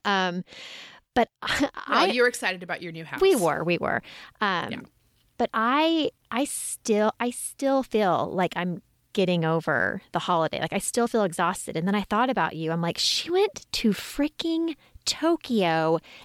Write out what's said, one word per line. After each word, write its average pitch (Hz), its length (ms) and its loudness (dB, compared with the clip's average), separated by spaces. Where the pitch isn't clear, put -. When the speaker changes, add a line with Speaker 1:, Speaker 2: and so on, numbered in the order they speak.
Speaker 1:
Um, 185 380 0
but 233 200 2
<laughs> - 60 -18
I, - 280 0
Speaker 2:
Well, - 140 4
Speaker 1:
I - 40 4
Speaker 2:
you 247 160 2
were 240 40 4
excited 185 340 -4
about 175 220 -8
your 170 80 -10
new 160 140 -10
house. - 160 -4
Speaker 1:
We 381 140 6
were, 165 280 2
we 170 160 2
were. - 220 0
Um, 180 300 0
Speaker 2:
Yeah. - 80 -8
Speaker 1:
but 240 160 0
I, 294 580 2
I 247 160 0
still, - 720 0
I 247 120 0
still 269 520 -2
feel 185 480 2
like 180 240 0
I'm 175 260 -4
getting 180 320 2
over 160 560 0
the 175 60 -2
holiday. 165 420 0
Like, - 140 -4
I 202 60 -2
still - 280 0
feel 233 140 0
exhausted. 180 560 -2
And 170 100 -2
then 196 60 2
I 208 80 2
thought 226 300 0
about 180 240 0
you. 160 160 -4
I'm 165 100 0
like, 170 160 -2
"She - 320 -2
went 392 440 0
to 220 180 2
freaking 330 840 -2
Tokyo 170 960 2